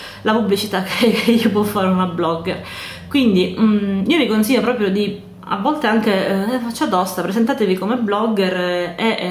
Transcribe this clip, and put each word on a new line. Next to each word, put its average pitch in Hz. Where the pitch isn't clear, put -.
la 214
pubblicità 196
<laughs> -
che, -
che -
gli 226
può 208
fare 202
una 185
blogger. 170
Quindi, 185
mm, 202
io 320
vi 254
consiglio 214
proprio 208
di, 202
a 196
volte 294
anche, 214
eh, 202
faccia 233
tosta, 185
presentatevi 214
come 196
blogger, 202
eh, 180
e, 220